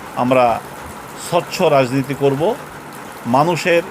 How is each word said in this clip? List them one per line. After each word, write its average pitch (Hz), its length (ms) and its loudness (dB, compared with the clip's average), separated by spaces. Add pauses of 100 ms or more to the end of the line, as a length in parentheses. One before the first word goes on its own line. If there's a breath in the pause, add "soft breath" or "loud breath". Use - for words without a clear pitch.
(160)
আমরা 123 440 4 (720)
স্বচ্ছ 175 320 -2
রাজনীতি 135 580 2
করব, 143 360 2 (680)
মানুষের 165 640 2